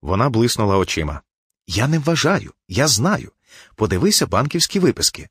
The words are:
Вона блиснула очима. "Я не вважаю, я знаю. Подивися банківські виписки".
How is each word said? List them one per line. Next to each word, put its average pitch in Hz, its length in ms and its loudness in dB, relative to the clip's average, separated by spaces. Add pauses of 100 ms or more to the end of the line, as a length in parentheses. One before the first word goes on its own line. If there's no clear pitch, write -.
Вона 98 280 0
блиснула 110 460 2
очима. 78 440 -2 (460)
"Я 104 220 -2
не 160 100 2
вважаю, 160 540 0 (160)
я 123 200 0
знаю. 147 440 -2 (420)
Подивися 107 520 2
банківські 147 520 -2
виписки". - 520 0